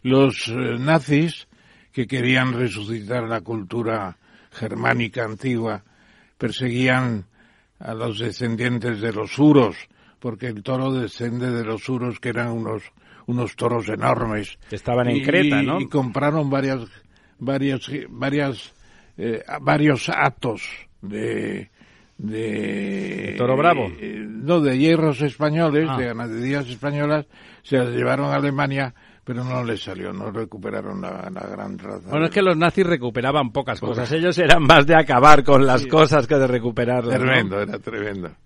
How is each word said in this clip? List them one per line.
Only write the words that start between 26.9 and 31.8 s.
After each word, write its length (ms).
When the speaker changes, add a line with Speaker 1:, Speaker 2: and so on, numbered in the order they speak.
Speaker 1:
se 140
las 120
llevaron 420
a 40
Alemania, 580
pero 200
no 200
les 180
salió, 320
no 180
recuperaron 720
la, 320
la 140
gran 320
raza. 320